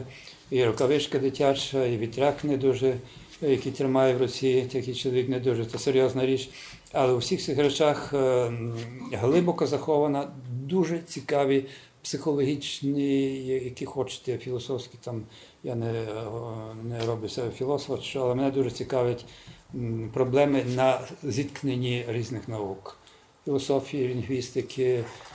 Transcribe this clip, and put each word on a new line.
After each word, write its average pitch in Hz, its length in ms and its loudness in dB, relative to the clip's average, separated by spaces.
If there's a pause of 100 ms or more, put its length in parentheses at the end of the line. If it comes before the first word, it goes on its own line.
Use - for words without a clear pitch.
(500)
і 127 140 4
рукавичка 139 540 2
дитяча, 135 640 2
і 120 120 0
вітряк 131 480 0
не 147 120 2
дуже, 127 400 2 (440)
який 135 320 2
тримає 131 440 4
в - 20 0
руці 127 540 2
такий 123 220 -4
чоловік, 123 340 0
не 127 120 0
дуже, 117 260 2
це 117 120 -6
серйозна 131 480 4
річ. 131 240 0 (420)
Але 135 200 4
у 123 60 4
всіх 156 240 -2
цих 139 160 0
речах, 147 560 2
е, 127 380 4 (600)
глибоко 160 540 4
захована, 147 640 2 (220)
дуже 156 480 0
цікаві 139 640 2 (380)
психологічні, 139 1300 0 (100)
які 127 400 -4
хочете, 127 520 -4
філософські, 127 600 -6
там, 117 220 -8 (420)
я 131 100 -4
не, 117 180 -2
е, 113 140 -4 (800)
не 117 220 -4
роблю 110 220 -2
себе 120 220 -4
філософа, 135 520 -2
що, - 180 -6
але 123 140 2
мене 135 160 2
дуже 135 200 2
цікавлять, 123 540 0 (500)
м, 113 400 -4
проблеми 135 500 4 (100)
на 131 260 4 (220)
зіткненні 123 840 -2
різних 113 400 -4
наук. 101 500 -8 (460)
Філософії, 139 640 0
лінгвістики, 127 960 -2 (300)